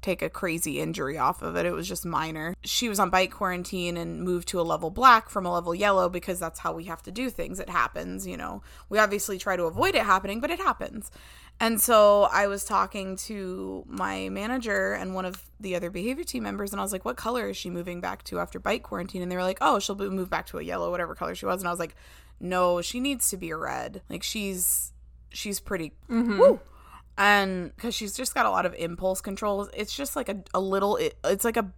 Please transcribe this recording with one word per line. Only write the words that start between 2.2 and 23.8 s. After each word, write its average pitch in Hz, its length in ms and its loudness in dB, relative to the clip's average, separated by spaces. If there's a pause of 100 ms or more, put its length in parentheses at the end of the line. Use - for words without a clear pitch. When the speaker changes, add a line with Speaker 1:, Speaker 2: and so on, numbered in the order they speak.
Speaker 1:
She - 240 0
was 202 100 0
on 185 100 4
bite 185 220 4
quarantine 180 640 -4
and 170 260 -6
moved 175 280 -2
to 185 100 -2
a - 40 4
level 165 260 0
black 226 400 6
from 190 160 -4
a 175 80 0
level 170 200 -2
yellow 190 360 2
because 180 320 -6
that's 165 180 -8
how 160 140 -4
we 165 120 -10
have 170 180 -10
to - 80 -14
do 240 180 -4
things. 180 280 -8
It - 120 -10
happens, 175 580 -2
you 180 80 -8
know. - 260 -8 (280)
We 208 100 2
obviously 202 380 2
try 185 180 -2
to 175 80 0
avoid 240 320 2
it 226 80 4
happening, 202 380 2
but 294 100 -2
it 349 80 -4
happens. 247 500 -4 (520)
And 226 180 2
so 208 440 10 (100)
I 202 140 4
was 202 180 -2
talking 190 500 0
to 190 720 -8
my 190 400 -4
manager 202 640 -2
and 190 240 -4
one 185 80 -4
of 180 180 -8 (200)
the 180 120 -4
other 175 160 -2
behavior 240 360 -4
team 240 180 -6
members, 202 300 -6
and 202 80 -4
I - 20 -2
was 190 80 -4
like, 190 140 -6
"What 247 100 -4
color 226 320 -4
is 196 80 -6
she - 140 -8
moving 175 320 -8
back 180 220 -6
to 180 160 -6
after 175 200 -6
bite 214 240 -2
quarantine?" 185 380 -6
And 180 100 -4
they 180 60 -2
were 185 60 0
like, 185 180 0
"Oh, 254 180 4
she'll 202 160 -4
bo-, 202 140 -4
move 185 220 -4
back 165 160 -2
to - 100 -8
a 151 60 -6
yellow, 175 280 -2
whatever 170 240 -4
color 180 200 -6
she 185 100 -8
was." 190 160 0
And 180 80 -2
I - 20 0
was 170 80 -4
like, 165 160 -6 (460)
"No, 180 400 4
she 240 180 -4
needs 262 300 0
to 190 80 -4
be 175 140 -6
a 156 40 -4
red. 131 540 -6